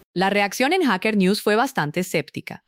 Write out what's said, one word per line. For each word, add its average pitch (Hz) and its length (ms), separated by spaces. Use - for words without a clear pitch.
La 185 140
reacción 202 460
en 381 80
Hacker 220 340
News 190 240
fue 208 160
bastante 180 440
escéptica. - 680